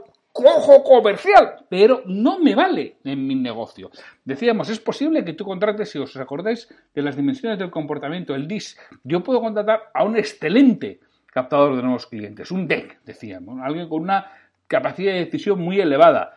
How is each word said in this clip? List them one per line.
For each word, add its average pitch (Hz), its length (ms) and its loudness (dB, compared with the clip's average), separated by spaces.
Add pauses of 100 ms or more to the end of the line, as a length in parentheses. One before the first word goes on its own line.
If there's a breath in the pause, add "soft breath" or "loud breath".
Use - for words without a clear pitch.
(320)
cojo 277 520 6
comercial, 262 840 4
pero 214 380 4
no 202 340 -2
me 269 140 4
vale 254 500 -2
en 139 220 -6
mi 135 80 -4
negocio. 113 560 -8 (340 loud breath)
Decíamos, 185 460 -2
es 220 100 -8
posible 294 460 -2
que 165 80 -8
tú 180 100 -10
contrates, 202 460 -4
si - 80 -12
os 131 200 -8
acordáis 175 520 -8 (240 soft breath)
de 147 80 -4
las 143 140 -4
dimensiones 143 420 -4
del 180 140 -8
comportamiento, 147 640 -8
el 139 120 -8
dis. 196 300 -10 (260 loud breath)
Yo 170 200 -4
puedo 254 180 -2
contratar 220 500 -2
a - 120 0
un 220 140 -2
excelente 196 840 2 (360)
captador 143 400 2
de 127 60 -4
nuevos 123 260 -4
clientes, 104 420 -14
un 180 160 -6
dec, - 380 -6
decíamos, 104 540 -16
¿no? 131 80 -10
Alguien 160 240 -8
con 156 120 -4
una 190 300 -4 (360 loud breath)
capacidad 180 440 -2
de 180 140 -2
decisión 185 340 -4
muy 180 220 -2
elevada. 147 540 4